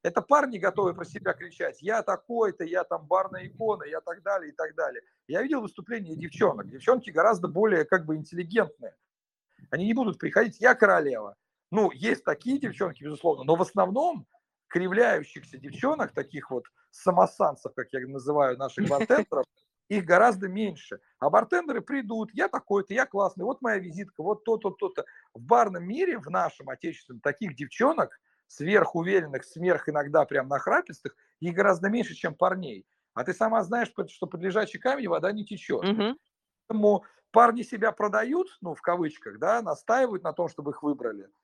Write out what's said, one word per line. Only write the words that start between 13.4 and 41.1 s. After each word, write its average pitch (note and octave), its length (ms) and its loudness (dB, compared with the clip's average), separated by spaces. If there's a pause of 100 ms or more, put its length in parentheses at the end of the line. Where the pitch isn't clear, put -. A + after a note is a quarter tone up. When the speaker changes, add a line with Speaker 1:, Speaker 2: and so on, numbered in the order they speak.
Speaker 1:
но D#3+ 120 4
в F3+ 60 0
основном G3 640 0 (420)
кривляющихся F#3 920 0
девчонок, G#3+ 540 -4
таких - 380 -8
вот B2 140 -4 (260)
самосанцев, F3+ 840 2
как - 180 -8
я C3 160 -4
называю C3+ 500 0
наших C#3 280 -4
Speaker 2:
<laughs> - 0 -
Speaker 1:
бартендеров, D3 580 2 (440)
их G3 160 -2
гораздо F#3+ 440 4
меньше. F#3 520 -8 (180)
А C#3 120 0
бартендеры D4 520 2
придут: A3 520 -6
«Я F4 140 -2
такой-то, G3 460 -4
я C4 120 0
классный, F#3+ 380 -2
вот C4 180 -6
моя A3 160 -2
визитка, F3+ 440 -10
вот G#3 220 -4
то-то, A3 260 -2
то-то». - 340 -6 (300)
В A2+ 80 -18
барном F#3+ 440 4
мире, C#4+ 320 -2
в G3 120 -12
нашем F3 400 -2
отечественном, C3 500 -12
таких C#3+ 360 -4
девчонок, G#3+ 640 -2 (280)
сверхуверенных, E3+ 960 0
сверх E3+ 440 0
иногда D3 380 2
прям C3+ 220 -2
нахрапистых, - 680 -2 (240)
их E3+ 140 -4
гораздо F#3 360 4
меньше, A#3 240 -2
чем E3 200 -4
парней. E3+ 520 -2 (280)
А A#2+ 100 -4
ты F3+ 100 -2
сама A3 300 2
знаешь, A3+ 280 -2 (160)
что - 200 -10
под E3+ 140 -10
лежачий F#3+ 380 -2
камень C4 280 -2
вода E3+ 240 0
не G#3+ 120 -8
течёт. - 440 -4
Speaker 2:
Мгм. A3 280 0 (520)
Speaker 1:
Поэтому G#3 360 4 (280)
парни A#3 300 6
себя A3 300 -2
продают, A3+ 720 -2
ну, E3 120 -8
в - 80 -16
кавычках, D3+ 560 -4
да, G#3+ 240 2
настаивают G#3+ 600 0
на D#3+ 80 -4
том, E3+ 160 -2
чтобы C#3+ 240 -8
их - 100 -12
выбрали. A#2+ 460 -4 (140)